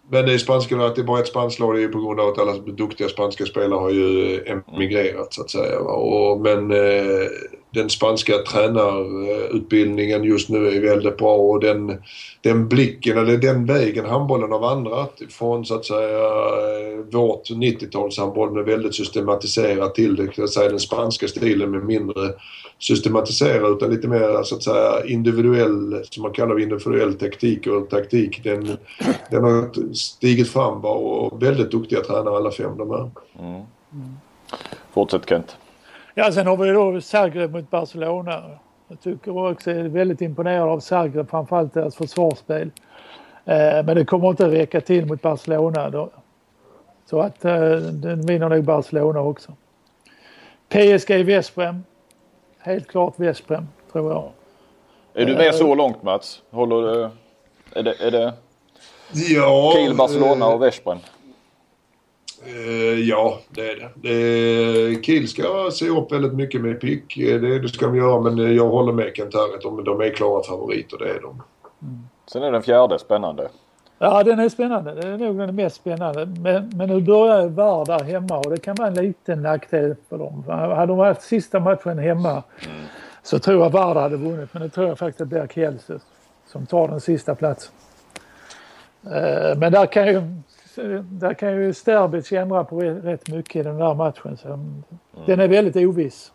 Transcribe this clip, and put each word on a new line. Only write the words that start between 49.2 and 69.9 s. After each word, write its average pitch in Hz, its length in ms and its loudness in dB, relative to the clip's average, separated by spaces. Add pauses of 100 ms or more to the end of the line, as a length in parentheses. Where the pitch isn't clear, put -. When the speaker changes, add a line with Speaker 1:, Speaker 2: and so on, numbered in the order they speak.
Speaker 3:
också. 147 300 -6 (1160)
P 202 220 6
S 190 160 4
G 190 160 4
West 190 320 2
Brom. 180 280 -4 (760)
Helt 185 280 -6
klart 180 300 0
West 170 300 -2
Brom, 156 200 -6 (240)
tror 156 200 -2
jag. - 180 -6 (840)
Speaker 2:
Är 120 120 2
du 127 80 2
Speaker 3:
Eh, 131 40 2
Speaker 2:
med 160 180 6
så 156 200 4
långt, 131 280 0
Mats? 98 380 -4 (100)
Håller, 117 520 0
eh, 110 60 -6 (640)
är 110 100 -4
det... - 160 0
Är 117 120 0
det 120 220 0 (800)
Speaker 1:
Ja, 151 640 4
Speaker 2:
Kiel, 143 200 4
Barcelona 135 500 4
Speaker 1:
eh, 113 80 6
Speaker 2:
och 117 100 2
West - 200 2
Brom? 90 140 -4 (1500)
Speaker 1:
Eh, 117 540 -2 (100)
ja, 110 300 2 (100)
det 110 220 -8
är 113 200 -14 (100)
det. 117 920 2
Eh, 113 80 -4
Kiel 151 260 2
ska 185 440 -2
se 165 180 -2
upp 160 220 0
väldigt 139 220 0
mycket 135 280 -4
med 117 200 -4
pick. 135 360 -6
Eh, 120 240 2
det, 127 180 0
det 120 100 -6
ska 123 160 -4
de 123 100 0
göra, 127 260 4
men, 117 180 0
eh, 117 120 2
jag 117 180 6
håller 120 240 2
med 107 220 -2
Kent 104 180 -10
här 104 220 0
att 98 60 -14
de, 107 220 -8
de 104 180 -2